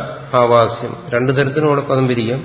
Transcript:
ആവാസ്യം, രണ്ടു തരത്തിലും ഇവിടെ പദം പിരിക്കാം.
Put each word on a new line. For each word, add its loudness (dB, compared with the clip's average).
ആവാസ്യം, 2
രണ്ടു 0
തരത്തിലും 0
ഇവിടെ 2
പദം 0
പിരിക്കാം. -2